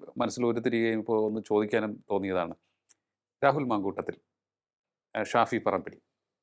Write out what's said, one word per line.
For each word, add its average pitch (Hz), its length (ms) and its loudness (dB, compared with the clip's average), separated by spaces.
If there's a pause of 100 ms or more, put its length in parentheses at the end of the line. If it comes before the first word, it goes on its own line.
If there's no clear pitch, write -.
(180)
മനസ്സിൽ 120 260 -2
ഉരുത്തിരിയുകയും 113 540 0
ഇപ്പോൾ 110 280 0
ഒന്ന് 107 200 -2
ചോദിക്കാനും 107 640 0
തോന്നിയതാണ്. 92 440 0 (920)
രാഹുൽ 139 200 4
മാങ്കൂട്ടത്തിൽ, 98 500 -2 (1040)
ഏഹ്, 107 100 -2
ഷാഫി 117 320 2
പറമ്പിൽ, 95 380 -2 (460)